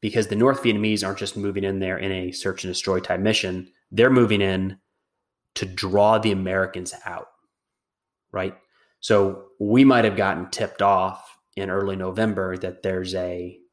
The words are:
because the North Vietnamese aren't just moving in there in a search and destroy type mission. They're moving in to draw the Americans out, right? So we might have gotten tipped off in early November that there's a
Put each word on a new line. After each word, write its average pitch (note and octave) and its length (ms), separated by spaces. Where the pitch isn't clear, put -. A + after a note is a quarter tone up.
because G#2+ 260
the G#2 80
North C3 280
Vietnamese G#2+ 420
aren't G2 140
just G2+ 180
moving G2+ 260
in G2 160
there F#2+ 180
in G2 140
a F2+ 200
search - 320
and F#2 100
destroy F#2 260
type F#2 200
mission. F#2+ 520
They're A2+ 180
moving A2+ 320
in F#2+ 360
to - 100
draw G2+ 520
the A2 140
Americans F#2 640
out, - 220
right? F#2+ 240
So G2 460
we A2+ 260
might B2 200
have G2+ 100
gotten F#2+ 340
tipped - 320
off F#2+ 560
in G2 140
early G2 260
November F#2+ 640
that F#2 260
there's F#2 320
a F2+ 420